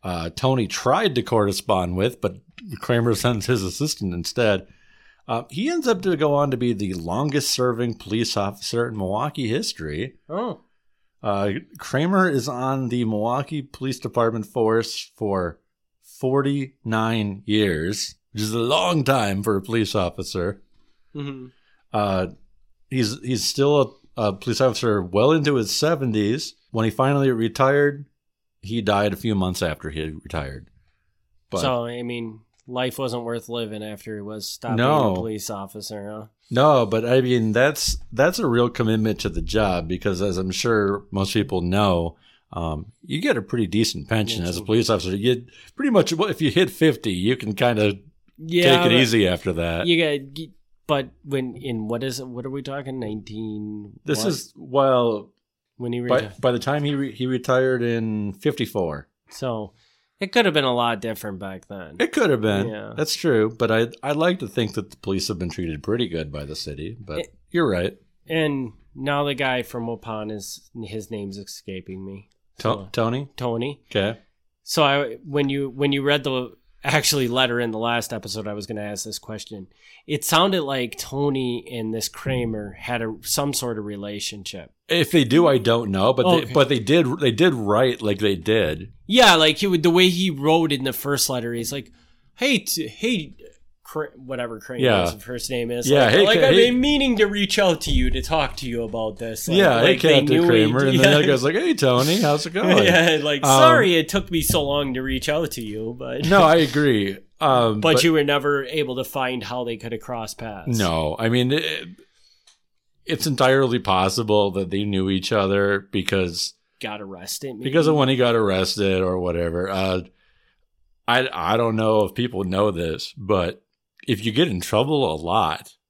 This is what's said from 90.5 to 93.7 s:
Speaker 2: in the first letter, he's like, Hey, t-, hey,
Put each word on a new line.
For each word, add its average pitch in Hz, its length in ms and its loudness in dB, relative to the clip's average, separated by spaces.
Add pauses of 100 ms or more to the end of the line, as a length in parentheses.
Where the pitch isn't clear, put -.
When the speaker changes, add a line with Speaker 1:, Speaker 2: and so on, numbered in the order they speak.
Speaker 2:
in 135 120 -4
the 131 80 -2
first 139 380 -2
letter, 120 240 -4
he's 117 180 -6
like, 139 180 -10 (440)
Hey, 262 240 0
t-, - 300 -4
hey, 208 460 -4 (600)